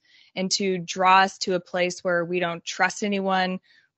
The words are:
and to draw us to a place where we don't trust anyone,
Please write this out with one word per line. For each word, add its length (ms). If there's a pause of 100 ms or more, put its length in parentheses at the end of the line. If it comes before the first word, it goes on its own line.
(360)
and 160
to 260
draw 440
us 160
to 160
a 60
place 440
where 200
we 140
don't 260
trust 380
anyone, 560 (400)